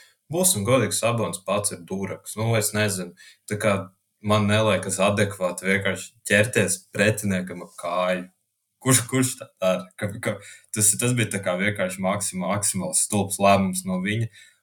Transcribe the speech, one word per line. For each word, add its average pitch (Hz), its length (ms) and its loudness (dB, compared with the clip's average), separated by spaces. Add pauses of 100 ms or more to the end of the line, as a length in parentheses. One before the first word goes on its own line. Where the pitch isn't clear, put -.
(300)
būsim 156 360 2
godīgi, 117 300 2
Sabons 110 480 -2
pats 101 280 -2
ir 87 120 -12
duraks. 95 520 -8
Nu, 110 180 -2
es 110 200 0
nezinu, 95 400 -2 (280)
tā - 180 -6
kā 104 160 2 (480)
man 104 260 4
neliekas 101 480 2
adekvāti 98 720 0
vienkārši 98 540 -2
ķerties 104 640 2
pretiniekam 92 760 0
ap - 140 -18
kāju. 90 480 -2 (600)
Kurš, 127 180 4
kurš 127 320 0
tā - 200 -14
dara? 92 380 0
Ka, - 200 -6
ka, 104 200 -6 (360)
tas, - 240 2
tas 123 220 0
bija 117 180 0
tā 101 100 -2
kā 92 140 -2
vienkārši 95 460 -2
maksimā-, 92 480 -2
maksimāls 95 520 -2
stulbs 98 360 -2
lēmums 98 440 4
no 92 180 -4
viņa. 107 280 -2 (360)